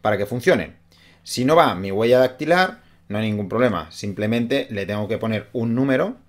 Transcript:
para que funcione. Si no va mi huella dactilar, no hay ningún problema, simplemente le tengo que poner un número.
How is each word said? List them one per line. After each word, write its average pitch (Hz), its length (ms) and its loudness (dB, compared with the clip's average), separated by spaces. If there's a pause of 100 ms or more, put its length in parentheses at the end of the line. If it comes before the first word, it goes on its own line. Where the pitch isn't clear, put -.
para 107 160 0
que 104 80 -2
funcione. 123 460 0 (500)
Si 123 220 -4
no 151 100 4
va 147 180 6
mi 98 180 -4
huella 117 280 4
dactilar, 165 640 2 (280)
no 104 80 -4
hay 110 100 -2
ningún 104 220 -2
problema, 104 400 0
simplemente 113 800 -2
le 98 160 -6
tengo 104 220 -4
que 107 100 -4
poner 110 340 -4
un 117 220 -2
número. 139 420 0 (140)